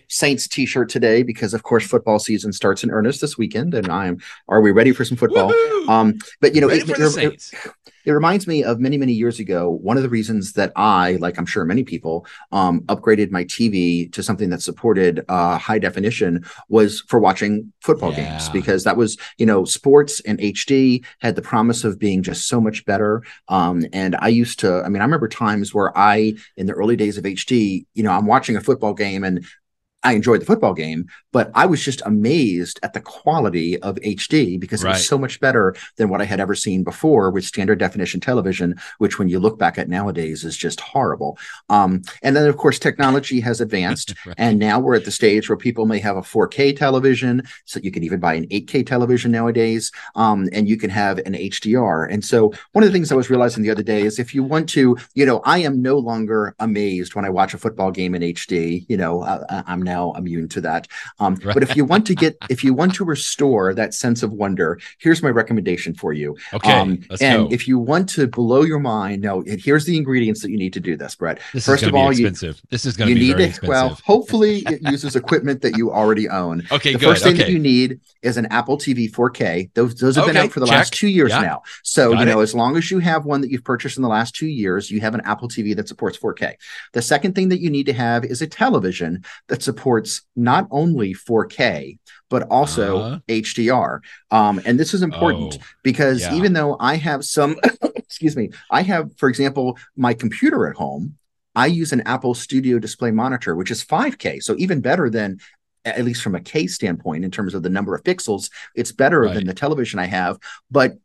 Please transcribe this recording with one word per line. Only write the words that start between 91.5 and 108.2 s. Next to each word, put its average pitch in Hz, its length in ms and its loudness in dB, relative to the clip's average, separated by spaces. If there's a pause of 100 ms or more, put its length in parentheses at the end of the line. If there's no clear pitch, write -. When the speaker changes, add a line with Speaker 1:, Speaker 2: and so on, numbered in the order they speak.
Speaker 1:
but 123 140 0
also 117 540 0
Speaker 2:
Uh-huh. 120 200 -6 (100)
Speaker 1:
H 110 260 -4
D 117 140 0
R. 98 320 0 (300)
Um, 104 340 4
and 117 140 2
this 156 160 0
is 185 80 0
important 90 580 -2
Speaker 2:
Oh, - 40 -20 (180)
Speaker 1:
because 135 400 2
Speaker 2:
yeah. 87 120 -2
Speaker 1:
even 185 180 2
though 147 260 0
I 139 180 2
have 147 280 -4
some, 147 320 0 (220)
<coughs> - 180 -6
excuse - 400 -4
me, 110 140 -4 (200)
I 151 120 2
have, 175 340 -2
for 139 120 0
example, 131 480 -2 (200)
my 123 180 2
computer 120 540 -2
at 73 80 -10
home, 78 400 -8 (400)
I 127 100 4
use 165 260 -2
an 123 100 0
Apple 123 320 -2
Studio 131 440 0
Display 113 320 -4
monitor, 110 460 -2
which 92 160 -6
is - 100 -6
five 254 360 -2
K. 69 200 -6
So - 200 -4
even 175 220 -2
better 131 300 0
than, 104 300 -4 (440)
at 117 200 -4
least 120 180 -4
from 95 140 -2
a - 40 -6
K 165 280 -4
standpoint, 85 560 -6
in 92 60 -6
terms 95 240 -6
of 90 100 -6
the 90 60 -2
number 98 240 -2
of - 100 -8
pixels, 117 460 -4 (260)